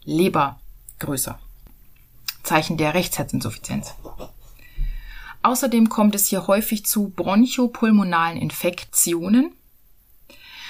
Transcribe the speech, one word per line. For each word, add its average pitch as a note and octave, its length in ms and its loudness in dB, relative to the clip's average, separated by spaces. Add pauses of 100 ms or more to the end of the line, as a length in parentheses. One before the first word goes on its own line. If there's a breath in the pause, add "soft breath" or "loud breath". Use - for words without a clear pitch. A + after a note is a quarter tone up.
Leber D#3 560 2 (380)
größer. C#3+ 400 -6 (1040)
Zeichen D#3+ 340 0
der D3+ 180 0
Rechtsherzinsuffizienz. - 1000 -4 (1500 loud breath)
Außerdem A#3 460 4
kommt G#3 260 2
es G3+ 120 0
hier F#3 200 -2
häufig G#3 380 0
zu G3+ 260 -2
bronchopulmonalen G3+ 1300 2
Infektionen. F3 1120 0 (1160 loud breath)